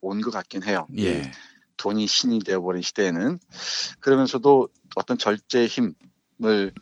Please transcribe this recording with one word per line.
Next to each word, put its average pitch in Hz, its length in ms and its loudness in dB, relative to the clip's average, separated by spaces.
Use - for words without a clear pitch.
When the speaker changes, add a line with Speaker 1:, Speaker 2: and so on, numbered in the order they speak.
Speaker 1:
온 98 200 -4
것 113 100 -4
같긴 95 320 -8
해요. 95 220 -2
Speaker 2:
예. 76 340 -2
Speaker 1:
돈이 104 280 -2
신이 117 340 0
되어버린 90 420 -2
시대에는. 101 580 -2
그러면서도 135 640 4
어떤 120 200 -2
절제의 113 500 0
힘을, 107 1120 -2